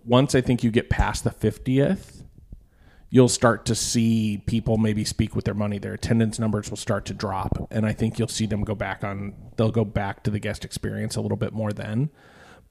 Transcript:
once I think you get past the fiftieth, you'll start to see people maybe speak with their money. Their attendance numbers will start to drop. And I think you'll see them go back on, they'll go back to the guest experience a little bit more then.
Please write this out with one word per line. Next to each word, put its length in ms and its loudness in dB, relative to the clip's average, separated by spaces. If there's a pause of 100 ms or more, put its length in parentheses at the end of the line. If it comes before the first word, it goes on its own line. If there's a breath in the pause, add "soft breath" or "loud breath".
once 300 4
I 80 6
think 200 0
you 80 4
get 200 2
past 340 0
the 60 0
fiftieth, 920 0 (840 soft breath)
you'll 200 8
start 380 2
to 80 2
see 720 0
people 320 0
maybe 260 2
speak 320 -2
with 80 -2
their 100 -2
money. 240 -4
Their 160 -8
attendance 440 0
numbers 320 -2
will 80 -8
start 280 -4
to 80 -8
drop. 560 -2
And 140 0
I 80 2
think 260 -2
you'll 100 0
see 180 -2
them 180 -2
go 100 -4
back 300 -6
on, 300 -6 (220)
they'll 140 4
go 140 2
back 400 -4
to 60 -2
the 80 -2
guest 260 -8
experience 500 -6
a 60 -4
little 160 -2
bit 160 -4
more 200 -4
then. 360 -2 (640 loud breath)